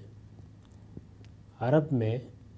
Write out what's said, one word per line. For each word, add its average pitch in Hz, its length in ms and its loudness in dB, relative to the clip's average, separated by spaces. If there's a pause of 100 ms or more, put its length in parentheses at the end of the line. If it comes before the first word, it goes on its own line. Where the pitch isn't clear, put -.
(1600)
अरब 143 320 4
में 113 280 2 (360)